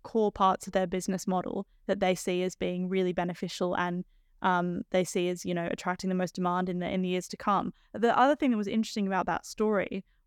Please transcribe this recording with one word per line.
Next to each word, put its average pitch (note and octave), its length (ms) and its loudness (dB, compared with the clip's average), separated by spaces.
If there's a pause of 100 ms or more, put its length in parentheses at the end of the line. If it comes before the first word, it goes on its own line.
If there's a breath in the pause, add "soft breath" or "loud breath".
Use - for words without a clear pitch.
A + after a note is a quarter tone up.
core G#3+ 300 2
parts F#3+ 340 2
of F#3 60 -10
their F#3+ 140 2
business F#3 400 -4
model F#3 400 -2 (200)
that G3 140 0
they F#3 140 4
see F3+ 280 -2
as F#3 140 -2
being F3+ 320 -2
really F#3 240 2
beneficial F3 640 -2
and, F3+ 280 -2 (360)
um, F3+ 500 0
they F#3 140 4
see F3 240 0
as, F3+ 160 -4
you F3+ 80 -2
know, E3+ 180 -2
attracting - 380 -4
the F#3 80 0
most F#3 180 -2
demand F3+ 360 0
in F3+ 80 -2
the, F3 100 -2
in F#3 140 0
the F#3 60 0
years F3+ 200 -2
to - 80 -12
come. - 380 0 (180)
The A3+ 260 2
other C#4 160 6
thing D4 160 2
that A#3 60 2
was G#3 100 -2
interesting G#3+ 400 0
about F#3 200 0
that F3 180 -2
story G#3 600 -2 (220)